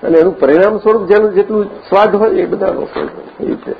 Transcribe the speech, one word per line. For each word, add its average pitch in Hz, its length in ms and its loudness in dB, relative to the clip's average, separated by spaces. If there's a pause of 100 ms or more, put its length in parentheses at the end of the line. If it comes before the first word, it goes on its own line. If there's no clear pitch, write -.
અને 165 160 2
એનું 170 200 2
પરિણામ 185 400 2
સ્વરૂપ 220 300 0
જેનું 214 240 4
જેટલું 202 320 0
સ્વાદ 202 520 0
હોય 220 140 2
એ 180 160 0
બધાનો - 380 -4
સ્વાદ - 220 -8
હોય, - 400 -12
એ - 20 -4
રીતે. - 320 -8